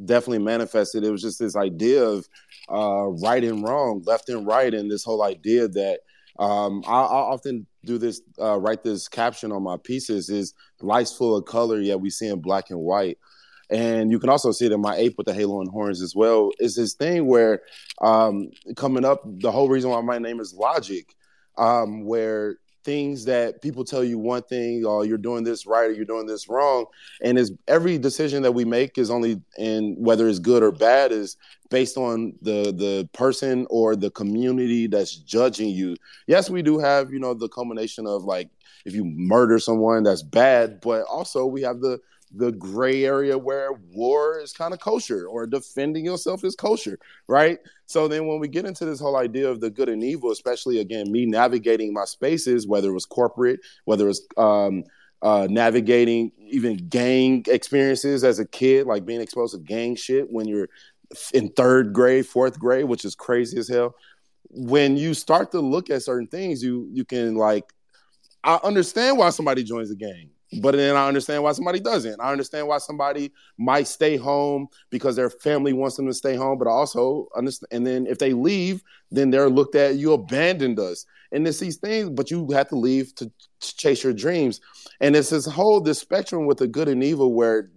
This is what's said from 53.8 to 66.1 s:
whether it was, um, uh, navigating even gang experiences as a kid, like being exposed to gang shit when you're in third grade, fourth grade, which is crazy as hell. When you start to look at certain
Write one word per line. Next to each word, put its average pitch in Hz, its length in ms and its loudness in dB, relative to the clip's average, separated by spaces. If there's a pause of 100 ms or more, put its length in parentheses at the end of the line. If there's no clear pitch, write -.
whether 104 220 4
it - 20 4
was, 95 180 -4 (100)
um, 101 460 2 (400)
uh, 101 260 4
navigating 117 880 2
even 107 520 -4
gang 127 580 2
experiences 135 800 0
as 113 160 4
a 104 60 -4
kid, 131 420 2
like 104 180 -2
being 117 140 -6
exposed 117 340 -4
to 92 60 -14
gang 113 340 -4
shit 131 380 -2
when 110 160 -4
you're 104 200 -4 (640)
in 117 140 2
third 127 440 4
grade, 123 320 6
fourth 127 320 0
grade, 131 280 0
which 120 200 -2
is 98 120 -8
crazy 120 420 -2
as 117 80 -6
hell. 120 300 0 (520)
When 135 480 2
you 160 160 -2
start 165 380 0
to 180 100 -2
look 151 300 -2
at 131 140 -2
certain 123 240 -4